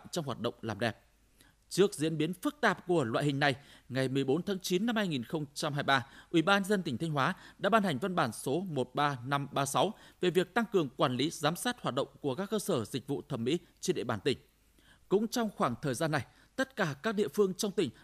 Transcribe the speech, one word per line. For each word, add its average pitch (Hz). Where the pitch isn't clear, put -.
trong 165
hoạt 120
động 120
làm 104
đẹp. 113
Trước 190
diễn 160
biến 160
phức -
tạp 196
của 170
loại 139
hình 139
này, 143
ngày 131
mười 135
bốn 139
tháng 196
chín 185
năm 233
hai 214
nghìn 139
không 151
trăm 151
hai 143
mươi -
ba, 135
Ủy 165
ban 196
Nhân 185
dân 196
tỉnh 131
Thanh 165
Hóa 143
đã 185
ban 220
hành 170
văn 190
bản 143
số 143
một 151
ba 143
năm 143
ba 139
sáu 143
về 180
việc 175
tăng 233
cường 160
quản 135
lý, 135
giám 151
sát -
hoạt 131
động 135
của 135
các 190
cơ 220
sở 135
dịch -
vụ 139
thẩm 117
mỹ 151
trên 175
địa 101
bàn 113
tỉnh. 135
Cũng 208
trong 226
khoảng 139
thời 139
gian 151
này, 143
tất -
cả 160
các 220
địa 202
phương 196
trong 202
tỉnh 175